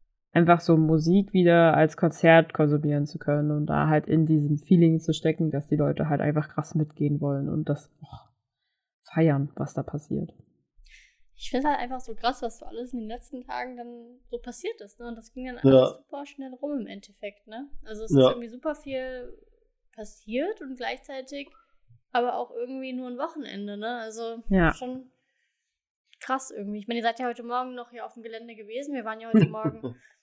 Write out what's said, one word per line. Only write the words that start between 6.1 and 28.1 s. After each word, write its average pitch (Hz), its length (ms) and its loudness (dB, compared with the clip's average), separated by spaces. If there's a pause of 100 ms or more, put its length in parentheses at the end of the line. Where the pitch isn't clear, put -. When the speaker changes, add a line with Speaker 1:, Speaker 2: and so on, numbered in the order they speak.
Speaker 1:
einfach 151 280 0
krass - 240 -6
mitgehen 151 480 -2
wollen 143 280 -2
und 151 200 -4
das, - 220 -6 (100)
oh, - 260 -20 (880)
feiern, 147 420 2
was - 200 -8
da 143 80 -4
passiert. 147 480 -8 (1040)
Speaker 2:
Ich - 160 -12
find's 269 160 0
halt 294 120 0
einfach 247 200 -8
so 233 160 -12
krass, 254 260 -4
was 226 180 -8
so - 60 -20
alles 240 280 -12
in 247 80 -8
den 220 60 -10
letzten 247 360 -12
Tagen 247 340 -8
dann 240 420 -16 (100)
so 240 100 -6
passiert 381 420 -10
ist, 202 180 -20
ne? 240 80 -14
Und 240 100 -10
das - 160 -20
ging 254 140 -10
dann 247 160 -10
Speaker 3:
Ja. 135 220 10
Speaker 2:
alles 123 120 -4
super 285 280 -14
schnell 262 280 -14
rum 285 280 -6
im 202 60 -10
Endeffekt, 196 600 -16
ne? 240 200 -14 (180)
Also 220 180 -12
es 208 120 -2
Speaker 3:
Ja. 135 60 6
Speaker 2:
ist 127 120 6
irgendwie 240 160 -10
super 254 260 -8
viel 262 600 -12 (580)
passiert 254 680 -6
und 262 160 -12
gleichzeitig 262 720 -12 (640)
aber 240 260 0
auch 240 140 -8
irgendwie 262 420 -10
nur 254 160 -8
ein 247 80 -10
Wochenende, 208 600 -8
ne? 226 240 -8
Also 226 480 -12
Speaker 1:
Ja. 180 240 4
Speaker 2:
schon 254 360 -12 (1080)
krass 262 360 -6
irgendwie. 208 240 -10
Ich 202 80 -6
meine, 233 120 0
ihr 220 40 -2
seid 226 160 0
ja 254 80 -4
heute 240 160 -6
Morgen 247 300 -4
noch 240 160 -14
hier 226 160 -14
auf 226 80 -16